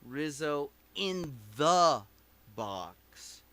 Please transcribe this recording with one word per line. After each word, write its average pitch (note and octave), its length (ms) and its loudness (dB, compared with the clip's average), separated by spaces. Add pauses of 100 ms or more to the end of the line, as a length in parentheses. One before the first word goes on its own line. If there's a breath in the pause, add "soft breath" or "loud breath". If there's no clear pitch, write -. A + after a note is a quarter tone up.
Rizzo D3 640 -4 (240)
in F#3 420 -4 (200)
the D#3 460 6 (520)
box. G2 880 -10 (100)